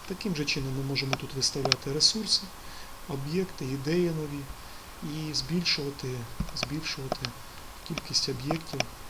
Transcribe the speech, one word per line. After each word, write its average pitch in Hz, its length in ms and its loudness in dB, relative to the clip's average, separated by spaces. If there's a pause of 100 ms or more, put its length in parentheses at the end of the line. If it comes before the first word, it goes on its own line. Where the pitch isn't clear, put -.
Таким 185 300 0
же 147 80 2
чином 135 320 2
ми 139 60 2
можемо 135 320 2
тут 135 200 -6
виставляти 135 580 2
ресурси, 190 500 4 (680)
об'єкти, 151 560 0
ідеї 147 460 4
нові 147 320 -2 (720)
і 156 200 -2
збільшувати, 143 760 2 (480)
збільшувати 131 720 -2 (600)
кількість - 400 0
об'єктів 139 520 -2 (300)